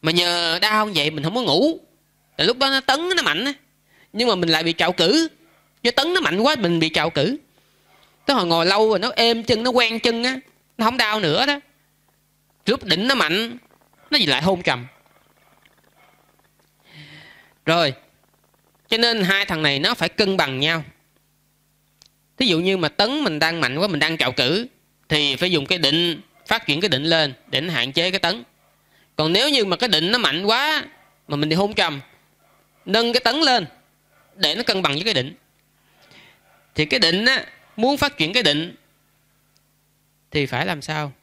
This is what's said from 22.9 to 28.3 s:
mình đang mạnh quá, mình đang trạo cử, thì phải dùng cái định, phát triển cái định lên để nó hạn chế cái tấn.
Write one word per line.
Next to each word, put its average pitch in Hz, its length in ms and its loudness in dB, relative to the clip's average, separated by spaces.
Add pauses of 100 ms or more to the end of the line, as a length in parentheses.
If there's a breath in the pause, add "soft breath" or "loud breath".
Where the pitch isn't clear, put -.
mình 170 180 -2
đang 160 220 0
mạnh 131 180 0
quá, 202 100 0
mình 156 120 -2
đang 160 180 0
trạo 127 140 0
cử, 160 340 0 (420)
thì 143 280 0
phải 180 140 -2
dùng 147 160 0
cái 180 120 -2
định, 160 420 0 (260)
phát 220 200 -2
triển 147 140 0
cái 202 80 0
định 139 160 -2
lên 156 300 2 (120)
để 135 140 -4
nó - 120 -6
hạn 127 200 -2
chế 170 180 0
cái 190 100 -4
tấn. 202 240 -4 (720 soft breath)